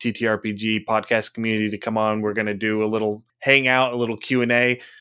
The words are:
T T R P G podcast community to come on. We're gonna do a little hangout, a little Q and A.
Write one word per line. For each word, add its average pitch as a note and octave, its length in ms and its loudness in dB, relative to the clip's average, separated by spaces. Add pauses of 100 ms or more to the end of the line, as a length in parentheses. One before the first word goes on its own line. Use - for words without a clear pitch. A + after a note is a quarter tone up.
T A#2 120 -2
T A#2 140 -2
R G#2+ 100 2
P G#2+ 160 -4
G G#2+ 340 -2
podcast A2 460 0
community A2 380 -2
to G#2 80 -6
come A2 180 -4
on. G#2+ 240 0
We're G#2+ 140 -2
gonna G#2+ 180 -2
do G#2+ 320 -2
a G#2+ 80 -2
little G#2+ 320 -2 (140)
hangout, C3 560 4
a - 20 -4
little A#2 220 -2
Q B2+ 240 0
and A#2+ 100 2
A. B2 300 2 (180)